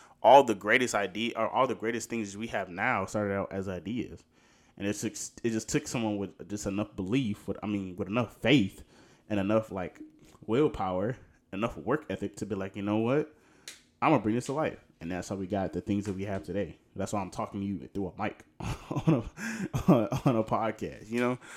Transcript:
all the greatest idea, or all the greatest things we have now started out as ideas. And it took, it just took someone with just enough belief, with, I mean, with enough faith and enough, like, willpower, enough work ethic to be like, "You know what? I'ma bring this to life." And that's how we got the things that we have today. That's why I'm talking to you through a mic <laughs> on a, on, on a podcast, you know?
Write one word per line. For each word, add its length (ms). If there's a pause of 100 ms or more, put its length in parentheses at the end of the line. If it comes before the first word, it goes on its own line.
(220)
all 220
the 120
greatest 400
idea, 400
or 120
all 200
the 80
greatest 340
things 260
we 120
have 220
now 360
started 300
out 160
as 160
ideas. 560 (540)
And 100
it 60
took, 200 (300)
it 80
just 180
took 180
someone 300
with 320
just 160
enough 300
belief, 520
with, 140
I 60
mean, 280
with 120
enough 300
faith 460 (460)
and 100
enough, 320
like, 280 (460)
willpower, 680 (360)
enough 260
work 320
ethic 280
to 80
be 100
like, 200
"You 60
know 160
what? 360 (680)
I'ma 160
bring 180
this 120
to 60
life." 300 (160)
And 120
that's 180
how 60
we 120
got 260
the 80
things 240
that 80
we 100
have 200
today. 340 (180)
That's 180
why 80
I'm 80
talking 300
to 60
you 280
through 240
a 40
mic 300
<laughs> 80
on 540
a, 800
on, 160 (180)
on 120
a 60
podcast, 680
you 80
know? 180 (200)